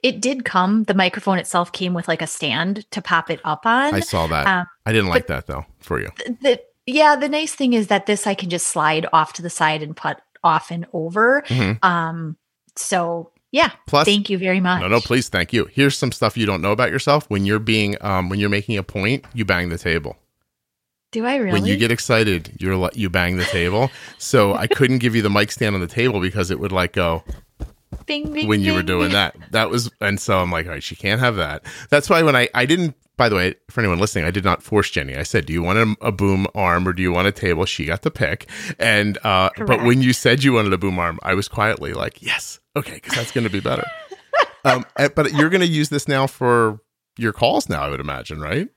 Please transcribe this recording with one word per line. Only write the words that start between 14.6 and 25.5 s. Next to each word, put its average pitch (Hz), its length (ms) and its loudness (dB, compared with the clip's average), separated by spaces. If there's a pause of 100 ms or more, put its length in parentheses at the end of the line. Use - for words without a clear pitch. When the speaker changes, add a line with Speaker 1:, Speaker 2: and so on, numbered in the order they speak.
Speaker 2:
No, 92 60 -2
no, 110 120 4
please, 120 300 0
thank 90 240 -2
you. 113 180 2
Here's 139 240 2
some 127 160 -2
stuff 110 240 -2
you 113 120 0
don't 95 160 0
know 101 80 2
about 110 180 2
yourself. 143 400 0
When 98 160 0
you're 104 140 2
being, 107 420 0
um, 92 280 -2
when 98 100 -2
you're 101 100 0
making 101 280 -2
a 98 60 -4
point, 107 400 -2 (120)
you 113 100 -2
bang 90 240 0
the 82 80 -4
table. 82 400 -4 (920)
Speaker 1:
Do 226 140 -4
I 262 100 0
really? 220 160 -2
Speaker 2:
When 98 140 0
you 98 100 2
get 113 160 0
excited, 110 680 0
you're 95 180 -2
li-, 90 160 0
you 98 160 -2
bang 90 260 0
the 90 100 0
table. 95 460 0 (260)
So 101 380 2
I 101 120 -2
couldn't 127 320 2
give 120 140 0
you 113 80 4
the 101 80 2
mic 104 220 2